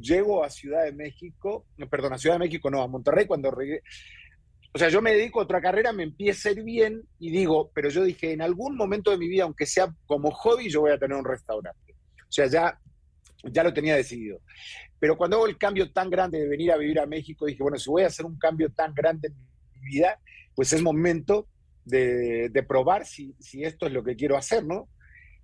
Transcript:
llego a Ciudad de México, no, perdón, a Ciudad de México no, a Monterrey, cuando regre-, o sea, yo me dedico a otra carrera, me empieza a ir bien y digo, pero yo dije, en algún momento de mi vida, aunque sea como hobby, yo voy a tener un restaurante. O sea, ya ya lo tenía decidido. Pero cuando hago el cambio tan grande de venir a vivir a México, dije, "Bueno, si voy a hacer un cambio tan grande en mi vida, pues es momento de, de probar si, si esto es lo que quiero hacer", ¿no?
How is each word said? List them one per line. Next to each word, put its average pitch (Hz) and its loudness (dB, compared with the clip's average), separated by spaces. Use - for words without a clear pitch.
llego 180 2
a 143 -2
Ciudad 156 -4
de 143 -6
México, 170 -10
no, 143 -12
perdón, 135 -4
a 127 -8
Ciudad 156 2
de 175 0
México 156 -4
no, 135 0
a 123 -2
Monterrey, 131 2
cuando 139 -2
regre-, 131 -8
o 151 -6
sea, 165 4
yo 196 4
me 226 4
dedico 220 4
a 202 0
otra 180 0
carrera, 208 2
me 196 -6
empieza 196 -2
a 202 2
ir 214 -4
bien 226 0
y 170 -8
digo, 160 2
pero 147 0
yo 170 2
dije, 170 -2
en 156 -4
algún 185 -4
momento 208 0
de 190 2
mi 170 -4
vida, 185 2
aunque 151 -2
sea 185 0
como 147 0
hobby, 233 0
yo 151 0
voy 147 4
a 139 2
tener 135 -2
un 135 -6
restaurante. 113 -8
O - -18
sea, 139 4
ya 165 2
ya 147 2
lo 170 4
tenía 151 2
decidido. 113 -4
Pero 156 4
cuando 175 2
hago 226 4
el 185 -4
cambio 190 0
tan 190 -2
grande 180 0
de 147 0
venir 156 0
a 156 4
vivir 151 0
a 147 0
México, 151 -8
dije, 143 -4
"Bueno, 143 0
si 120 -8
voy 175 4
a 180 4
hacer 160 -4
un 165 -12
cambio 160 0
tan 160 -4
grande 151 0
en 143 -14
mi - -20
vida, 156 2
pues 131 0
es 160 2
momento 170 2
de, 120 0
de 131 0
probar 139 2
si, 139 -18
si 135 -14
esto 160 -6
es 147 -2
lo 127 -4
que 123 -4
quiero 139 2
hacer", 202 -2
¿no? 180 -8